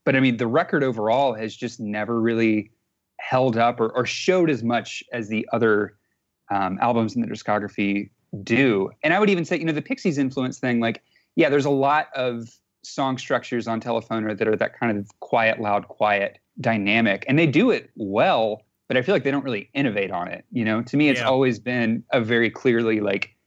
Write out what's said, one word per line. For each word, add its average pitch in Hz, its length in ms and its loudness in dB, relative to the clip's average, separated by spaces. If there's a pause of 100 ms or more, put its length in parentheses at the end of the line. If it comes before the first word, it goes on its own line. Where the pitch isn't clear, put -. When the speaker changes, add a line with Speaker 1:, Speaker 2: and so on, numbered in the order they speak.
Speaker 1:
but 135 100 2
I 135 60 4
mean, 127 160 2
the 120 100 -2
record 147 380 0
overall 120 500 0
has 110 220 -8
just 117 240 -10
never 107 400 -4
really 113 500 2 (480)
held 127 380 0
up 117 240 2
or, 113 100 2
or 123 160 -2
showed 185 440 0
as 120 120 -2
much 117 400 -4 (100)
as 117 160 -6
the 110 240 -4
other, 107 440 2 (560)
um, 95 280 -2
albums 117 360 2
in 120 60 0
the 110 60 -2
discography 101 800 -2 (340)
do. 117 460 2 (120)
And 156 100 2
I 190 60 2
would 208 120 4
even 170 140 0
say, 175 140 -4
you 165 60 -6
know, 160 80 0
the 151 100 -4
Pixies 139 360 -4
influence 131 420 -4
thing, 120 180 0
like, 117 240 -2 (320)
yeah, - 140 4
there's 143 160 2
a 143 60 0
lot 143 440 2
of 120 340 -4 (340)
song 131 360 -4
structures 120 500 -4
on 113 120 -2
Telefono 110 580 -4
that 110 100 0
are 110 80 2
that 107 220 -2
kind 113 180 0
of 101 120 -6 (120)
quiet, 113 400 0
loud, 104 280 -2
quiet 101 500 0 (220)
dynamic. 107 680 0
And 135 100 4
they 165 80 6
do 170 240 4
it 151 260 -2
well, 110 680 0 (260)
but 123 80 0
I 123 60 2
feel 180 120 2
like 127 100 2
they 139 60 0
don't 139 140 -2
really 113 300 -6
innovate 104 380 0
on 90 160 -4
it. - 240 -12
You 117 120 -2
know, 110 180 0
to - 140 -4
me, 147 120 4
it's 127 120 2
Speaker 2:
Yeah. 120 80 -2
Speaker 1:
always 131 300 2
been 117 540 -2
a 135 80 2
very 113 300 2
clearly, 113 500 2
like, 101 340 -4 (120)